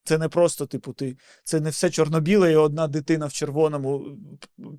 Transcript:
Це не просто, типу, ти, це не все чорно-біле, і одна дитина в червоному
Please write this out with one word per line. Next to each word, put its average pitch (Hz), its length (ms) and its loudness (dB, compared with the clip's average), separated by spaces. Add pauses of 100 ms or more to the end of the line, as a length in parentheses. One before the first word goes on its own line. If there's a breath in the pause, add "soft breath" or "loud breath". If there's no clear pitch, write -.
Це 160 140 2
не 160 100 -2
просто, 170 380 2
типу, - 260 -8
ти, 131 240 -8 (280 soft breath)
це 160 160 -2
не 151 100 -4
все 175 200 -2
чорно-біле, 165 640 2
і 156 40 6
одна 151 320 2
дитина 151 380 -2
в 139 60 -8
червоному 143 840 -2 (600)